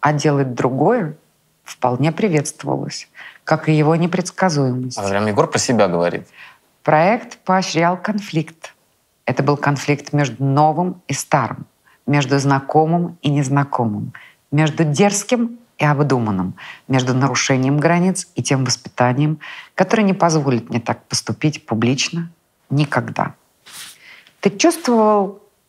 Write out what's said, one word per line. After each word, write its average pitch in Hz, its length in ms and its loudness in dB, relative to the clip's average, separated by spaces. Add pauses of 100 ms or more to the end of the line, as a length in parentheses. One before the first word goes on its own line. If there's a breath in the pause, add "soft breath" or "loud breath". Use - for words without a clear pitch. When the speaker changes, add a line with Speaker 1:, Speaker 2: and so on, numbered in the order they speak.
Speaker 1:
а 143 120 2
делать 139 400 0
другое 151 640 0 (500)
вполне 123 480 -2
приветствовалась, 143 960 -4 (340 loud breath)
как 156 240 -2
и 156 60 4
его 151 240 4
непредсказуемость. 151 1000 -2
Speaker 2:
А 101 120 -4
прям 101 180 0
Егор 135 220 2
про - 100 -2
себя 107 300 2
говорит. 87 360 0 (580 loud breath)
Speaker 1:
Проект 170 560 2
поощрял 180 580 0
конфликт. 180 760 -6 (520)
Это 127 180 -2
был 143 120 2
конфликт 143 560 -2
между 135 320 0
новым 151 640 2
и 139 60 -6
старым, - 520 -2 (400 soft breath)
между 143 340 0
знакомым 156 840 0
и 143 80 -2
незнакомым, 131 840 -2 (400 loud breath)
между 151 320 0
дерзким 202 720 0 (200)
и 147 80 0
обдуманным, 123 680 0 (340 loud breath)
между 127 240 2
нарушением 131 640 0
границ 175 580 2
и 131 80 -2
тем 131 220 0
воспитанием, 127 720 0 (360 loud breath)
которое 208 280 2
не 190 100 4
позволит 143 560 0
мне 113 120 -2
так - 240 -6
поступить - 600 -4
публично 131 640 -2 (400)
никогда. 135 640 -2 (1080 loud breath)
Ты 202 80 2
чувствовал 214 920 2 (280)